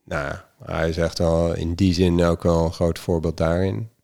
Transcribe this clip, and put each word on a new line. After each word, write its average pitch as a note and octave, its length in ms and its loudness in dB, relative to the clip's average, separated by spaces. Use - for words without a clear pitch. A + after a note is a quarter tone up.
nou, - 300 -6
hij E2 240 -2
is E2 80 -2
echt E2+ 220 -2
wel E2 360 2
in E2+ 200 -4
die F#2 200 2
zin F2 300 4
ook E2+ 180 0
wel E2+ 220 2
een D#2+ 80 -2
groot E2+ 260 -2
voorbeeld E2 380 -2
daarin. F#2+ 540 -2